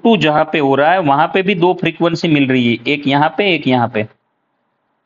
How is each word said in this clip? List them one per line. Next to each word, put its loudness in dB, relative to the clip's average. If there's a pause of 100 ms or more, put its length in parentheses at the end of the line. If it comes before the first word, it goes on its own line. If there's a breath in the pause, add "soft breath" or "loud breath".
two 2
जहां 2
पे -2
हो 2
रहा 2
है 2
वहां 2
पे -2
भी -2
दो 2
फ्रीक्वेंसी -2
मिल 2
रही 0
है, -2
एक -4
यहां 2 (100)
पे 0
एक -4
यहां 2
पे। -4 (1000)